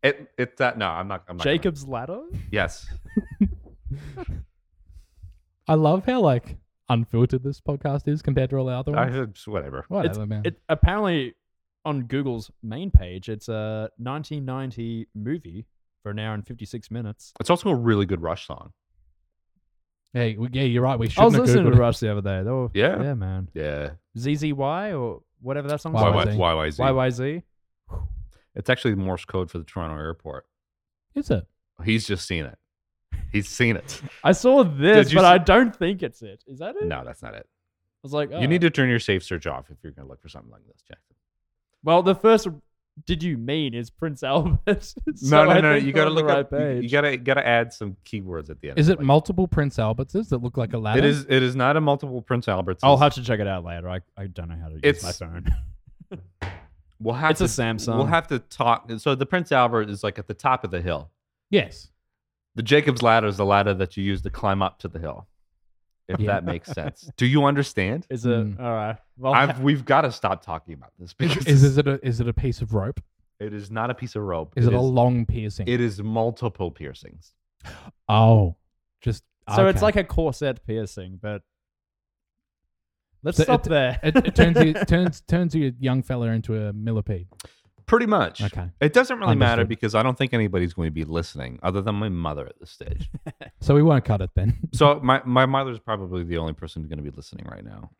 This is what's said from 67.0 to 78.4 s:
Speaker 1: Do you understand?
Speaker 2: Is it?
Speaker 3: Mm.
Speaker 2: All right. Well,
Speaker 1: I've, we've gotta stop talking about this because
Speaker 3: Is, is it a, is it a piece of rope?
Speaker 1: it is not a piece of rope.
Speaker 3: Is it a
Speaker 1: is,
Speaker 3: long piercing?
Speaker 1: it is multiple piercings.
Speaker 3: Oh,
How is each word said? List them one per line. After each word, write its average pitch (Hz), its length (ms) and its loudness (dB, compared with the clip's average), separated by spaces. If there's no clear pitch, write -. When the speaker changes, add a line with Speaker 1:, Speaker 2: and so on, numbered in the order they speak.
Speaker 1:
Do 127 80 0
you 139 180 4
understand? 139 640 0
Speaker 2:
Is 120 160 -6
it? 123 40 2
Speaker 3:
Mm. 107 280 0
Speaker 2:
All 120 140 -6
right. 110 240 -4
Well, 131 160 0
Speaker 1:
I've, 131 260 4
we've 139 240 2
gotta 139 300 4
stop 95 320 -4
talking 80 300 -12
about 67 220 -20
this 87 160 -20
because 147 320 -2
Speaker 3:
Is, 139 200 8
is 135 120 4
it 143 120 2
a, 139 180 -2
is 117 140 -2
it 120 80 0
a 113 40 -2
piece - 280 -2
of 110 120 -6
rope? 107 280 -4
Speaker 1:
it 104 160 -10
is 101 160 -12
not 113 200 -4
a 127 60 -4
piece 123 200 -12
of 107 80 -6
rope. 82 320 -6
Speaker 3:
Is 117 120 2
it 117 60 4
a 123 40 2
Speaker 1:
is, 123 40 2
Speaker 3:
long 123 440 2
piercing? 107 420 -6
Speaker 1:
it 120 140 0
is 104 200 -4
multiple 110 720 -4
piercings. - 640 -18
Speaker 3:
Oh, 107 480 6